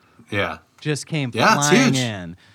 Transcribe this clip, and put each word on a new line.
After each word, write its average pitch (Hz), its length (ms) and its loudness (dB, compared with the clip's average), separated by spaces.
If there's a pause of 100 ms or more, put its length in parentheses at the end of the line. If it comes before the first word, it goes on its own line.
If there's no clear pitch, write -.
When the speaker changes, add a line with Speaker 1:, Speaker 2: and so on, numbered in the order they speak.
(300)
Speaker 1:
Yeah. 90 280 -4 (220)
Speaker 2:
just 151 260 -6
came 139 280 -4
Speaker 1:
Yeah, 175 240 4
it's 143 100 0
Speaker 2:
flying 220 260 4
Speaker 1:
huge. 131 40 0
Speaker 2:
in. 98 380 -6 (180)